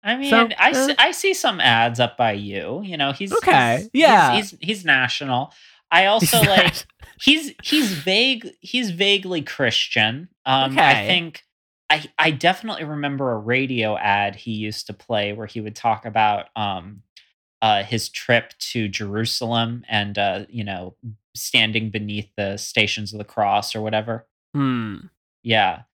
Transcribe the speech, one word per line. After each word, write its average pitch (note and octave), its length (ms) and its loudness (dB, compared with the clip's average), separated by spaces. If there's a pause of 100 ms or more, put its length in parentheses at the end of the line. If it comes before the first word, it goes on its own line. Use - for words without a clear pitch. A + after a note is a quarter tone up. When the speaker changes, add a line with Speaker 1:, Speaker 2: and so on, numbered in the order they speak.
Speaker 1:
I A#3 140 -2
mean, C#4 140 -4
Speaker 2:
So, A#3 180 6 (100)
Speaker 1:
I A3 120 6
s-, C4+ 180 2
Speaker 2:
uh, C#4+ 100 0
Speaker 1:
I D#4 120 6
see F#4+ 240 0
some G#3 260 -2
ads A#2 400 4
up A#2+ 160 2
by A2+ 160 2
you. G2+ 520 -6
You F3+ 120 -10
know, C#3 160 -2
he's, G3 200 -8
Speaker 2:
Okay, C3 500 4
Speaker 1:
he's, A3 100 -14
Speaker 2:
yeah. G#3 420 8
Speaker 1:
he's, A#2 160 -2
he's, - 100 -20
he's F#3+ 240 -6
national. C3 680 0 (380)
I F3+ 160 6
also, G3+ 320 2
Speaker 2:
He's G#3+ 100 4
Speaker 1:
like, F#3 160 4
Speaker 2:
nat- - 220 -2 (340)
Speaker 1:
he's, D4 320 2 (100)
he's C#4 300 0
vague, A3+ 560 -2 (120)
he's A#3+ 300 -4
vaguely F#3+ 520 -2
Christian. A#2+ 840 -2 (180)
Um, C3+ 320 0
I C#3 140 6
Speaker 2:
Okay. A2 140 2
Speaker 1:
think E3+ 360 -4 (480)
I, D3+ 140 0 (140)
I D#3+ 120 2
definitely F3 540 -2
remember C#3+ 480 -4
a G#2+ 60 -4
radio A#2+ 600 -2
ad G2+ 380 0
he - 160 -10
used G#2+ 340 -8
to G#2 80 -14
play G#2 380 -4
where G#2+ 160 -10
he A2+ 120 -10
would G#2+ 160 -12
talk A2+ 300 -2
about, G#2+ 400 0 (100)
um, G2+ 460 -8 (580)
uh, G#2+ 220 4
his G#2+ 260 -4
trip - 500 -2
to A2 300 -4
Jerusalem A2+ 1000 -4
and, G2+ 280 -4
uh, G2 320 -2
you A2+ 160 -8
know, F#2 300 -10 (400)
standing A2 560 0
beneath G#2 460 -8
the G2+ 200 -4
Stations G#2 560 -4
of G#2+ 60 -14
the G#2 60 -10
Cross G#2 520 -2
or G#2+ 60 -6
whatever. A2 440 -4 (280)
Speaker 2:
Hmm. B2 420 -2 (460)
Speaker 1:
Yeah. G#2 400 0 (120)